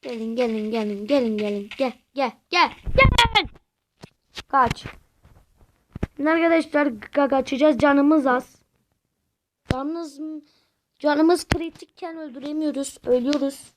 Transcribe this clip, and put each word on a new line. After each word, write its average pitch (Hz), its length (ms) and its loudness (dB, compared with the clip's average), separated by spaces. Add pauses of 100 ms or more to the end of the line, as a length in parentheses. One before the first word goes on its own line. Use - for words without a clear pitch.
Gelin, 226 340 -8
gelin, 220 340 -2
gelin, 214 360 -6
gelin, 233 320 0
gelin. 208 400 -4
Gel, 254 140 -2 (220)
gel, 254 180 -2 (180)
gel, 339 220 2 (240)
gel. 480 500 4 (1000)
Kaç. 247 360 0 (1300)
Şimdi 294 140 -2
arkadaşlar 320 560 2
ka-, 269 420 -2
kaçacağız. 269 500 2
Canımız 285 480 4
az. 254 300 -2 (1160)
Yalnız 285 480 -8 (800)
canımız 320 500 2
kritikken 330 680 -10
öldüremiyoruz. 294 920 -6
Ölüyoruz. 269 720 0